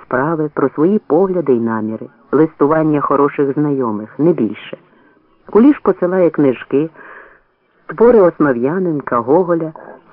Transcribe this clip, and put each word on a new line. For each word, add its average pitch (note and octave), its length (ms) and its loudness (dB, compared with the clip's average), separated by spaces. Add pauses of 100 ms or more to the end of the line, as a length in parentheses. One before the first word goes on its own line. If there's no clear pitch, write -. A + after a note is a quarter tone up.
справи, D3+ 500 -2
про C#3+ 160 -2
свої F#3 300 0
погляди E3+ 540 0
й A#2 60 2
наміри. A2+ 480 -4 (240)
Листування D3+ 680 0
хороших C#3+ 520 0
знайомих, C3 640 -4
не E3 140 2
більше. A2+ 440 -6 (720)
Куліш B3+ 300 4
посилає F#3 500 0
книжки, C#3+ 600 0 (960)
твори A3 340 4
Основ'яненка, D3 1000 -2
Гоголя, D#3+ 540 0 (400)